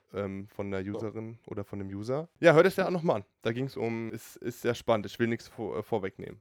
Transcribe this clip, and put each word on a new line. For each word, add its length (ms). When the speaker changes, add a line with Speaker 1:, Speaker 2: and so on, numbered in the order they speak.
Speaker 1:
ähm, 340
von 240
der 140
Speaker 2:
So. 60
Speaker 1:
Userin 460
oder 180
von 140
dem 100
User. 400
Ja, 140
hör 100
das 140
ja 100
auch 40
nochmal 260
an. 80
Da 100
ging's 240
um, 380
es 240
ist 240
sehr 140
spannend. 320
Ich 120
will 80
nichts 220
vor-, 300
äh, 40
vorwegnehmen, 580